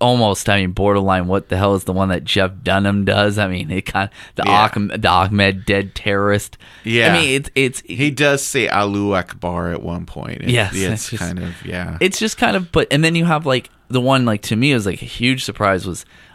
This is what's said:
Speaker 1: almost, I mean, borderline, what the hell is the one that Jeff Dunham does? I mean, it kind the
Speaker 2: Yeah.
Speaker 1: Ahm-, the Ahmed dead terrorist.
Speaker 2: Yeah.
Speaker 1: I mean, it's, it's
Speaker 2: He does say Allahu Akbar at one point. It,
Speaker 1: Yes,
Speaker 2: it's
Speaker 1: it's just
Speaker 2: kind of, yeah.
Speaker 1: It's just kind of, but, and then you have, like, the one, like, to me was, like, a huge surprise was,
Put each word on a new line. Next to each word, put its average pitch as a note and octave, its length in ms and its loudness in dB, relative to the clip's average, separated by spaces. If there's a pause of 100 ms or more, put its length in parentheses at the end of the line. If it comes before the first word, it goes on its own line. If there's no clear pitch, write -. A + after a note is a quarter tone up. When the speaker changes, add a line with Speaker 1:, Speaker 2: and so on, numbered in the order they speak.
Speaker 1:
almost, A#2 480 2
I G2+ 100 4
mean, F#2 140 0
borderline, G2 540 2
what F#2+ 200 -2
the F#2 100 -2
hell G2+ 180 4
is F#2 100 -2
the F#2 80 -2
one F#2+ 160 0
that E2+ 160 -2
Jeff F#2+ 260 0 (100)
Dunham G2 440 0
does? G2+ 320 2
I G#2 100 0
mean, F2+ 240 -6
it F#2+ 140 -4
kind G2 240 -4 (260)
the - 100 -2
Speaker 2:
Yeah. G#2 300 4
Speaker 1:
Ahm-, G#2 120 -2 (140)
the F2 60 2
Ahmed F#2+ 580 2
dead G2 300 0
terrorist. G2+ 600 0 (260)
Speaker 2:
Yeah. A2+ 300 2
Speaker 1:
I F3+ 80 4
mean, D3 140 0
it's, C#3 200 -4
it's C3 300 0
Speaker 2:
He C#3 260 -2
does C#3 320 2
say A#2 240 -2
Allahu G2+ 480 0
Akbar F2 560 -4
at E2+ 100 -6
one F2 240 -8
point. - 360 -12
It, - 80 -6
Speaker 1:
Yes, A2 240 0
Speaker 2:
it's F#2+ 100 -2
Speaker 1:
it's F#2+ 280 -4
just G2+ 120 -6
Speaker 2:
kind F2+ 160 -6
of, F2 260 -10
yeah. F2 360 -8
Speaker 1:
It's F#3 180 0
just A3 180 -4
kind G3+ 200 0
of, F3+ 140 -6
but, - 200 2
and D3 120 2
then E3 120 2
you E3 100 2
have, E3 200 2
like, C3 240 0 (200)
the B2+ 120 0
one, B2+ 240 4
like, A2 180 0
to A2+ 120 -2
me C3+ 180 4
was, A2 120 0
like, F#2+ 160 -4
a - 40 -12
huge C3 400 -2
surprise G2 420 0
was, E2 180 -8 (300)